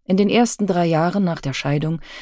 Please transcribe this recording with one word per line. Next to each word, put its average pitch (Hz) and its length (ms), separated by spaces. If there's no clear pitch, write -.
In 190 120
den 202 120
ersten 233 380
drei 175 200
Jahren 170 380
nach 170 160
der 135 140
Scheidung 151 460